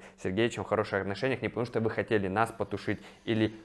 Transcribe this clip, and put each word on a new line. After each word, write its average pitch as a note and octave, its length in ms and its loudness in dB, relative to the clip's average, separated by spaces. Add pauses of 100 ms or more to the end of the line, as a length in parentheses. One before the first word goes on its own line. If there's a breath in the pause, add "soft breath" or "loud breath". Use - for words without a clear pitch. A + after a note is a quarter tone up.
(240 loud breath)
Сергеевичем G#2+ 400 0
в - 40 -10
хороших G#2 340 2
отношениях, G2+ 400 -2
не G#2+ 80 0
потому A2+ 160 -2
что A#2 160 0
вы A2+ 80 2
хотели G2+ 400 2
нас G#2+ 280 2
потушить G#2 420 -2 (260 loud breath)
или, A2 280 2 (120)